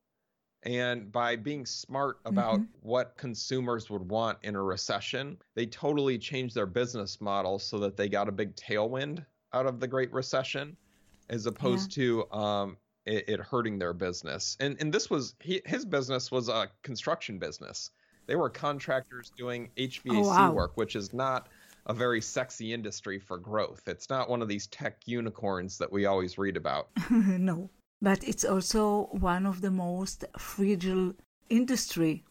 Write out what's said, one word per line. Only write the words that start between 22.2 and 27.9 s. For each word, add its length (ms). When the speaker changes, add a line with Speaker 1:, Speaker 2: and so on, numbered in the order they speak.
Speaker 1:
sexy 520
industry 480
for 180
growth. 480
It's 240
not 180
one 140
of 60
these 180
tech 400
unicorns 720
that 140
we 140
always 300
read 200
about. 320
Speaker 2:
<laughs> 120
No, 600